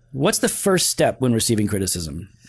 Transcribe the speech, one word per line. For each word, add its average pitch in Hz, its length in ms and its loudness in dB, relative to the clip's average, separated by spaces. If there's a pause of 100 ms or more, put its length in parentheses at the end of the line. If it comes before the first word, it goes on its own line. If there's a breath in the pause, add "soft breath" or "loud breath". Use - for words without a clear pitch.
(120)
what's 151 280 0
the 240 100 2
first - 400 0
step - 320 0
when 127 120 2
receiving 107 320 2
criticism? 90 640 -4 (220 soft breath)